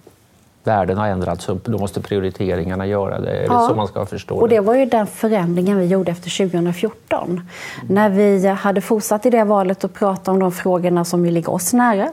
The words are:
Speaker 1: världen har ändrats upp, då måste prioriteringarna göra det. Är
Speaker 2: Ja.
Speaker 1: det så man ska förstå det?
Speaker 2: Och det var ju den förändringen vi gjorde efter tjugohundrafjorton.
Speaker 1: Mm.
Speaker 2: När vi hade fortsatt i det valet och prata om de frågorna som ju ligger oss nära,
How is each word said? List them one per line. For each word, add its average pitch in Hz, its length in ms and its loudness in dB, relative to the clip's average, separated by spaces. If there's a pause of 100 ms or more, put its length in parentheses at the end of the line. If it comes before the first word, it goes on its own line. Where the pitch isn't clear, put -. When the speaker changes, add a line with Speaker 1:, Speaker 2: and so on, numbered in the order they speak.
(680)
Speaker 1:
världen 98 320 2
har 107 100 0
ändrats 90 400 -4
upp, 95 160 -6
då 113 140 -2
måste 98 220 -4
prioriteringarna 92 840 -4
göra 98 340 -2
det. 92 100 -4
Är 95 140 -2
Speaker 2:
Ja. 233 180 2
Speaker 1:
det 233 60 2
så - 60 0
man 104 140 -2
ska 104 180 -6
förstå - 280 -10
det? 95 60 -2
Speaker 2:
Och 226 80 2
det 220 120 4
var 214 140 2
ju 269 120 4
den 226 200 0
förändringen 190 720 0
vi 180 80 2
gjorde 180 260 2
efter 175 180 -10
tjugohundrafjorton. 175 1000 -2
Speaker 1:
Mm. - 640 -6
Speaker 2:
När 214 160 4
vi 196 360 4
hade 196 340 2
fortsatt 214 460 0
i 247 40 6
det 226 140 4
valet 196 400 2
och 190 100 -6
prata 190 360 -2
om 190 80 4
de 185 140 2
frågorna 175 520 0
som 175 220 0
ju 170 60 2
ligger 170 200 0
oss - 200 -2
nära, 240 400 2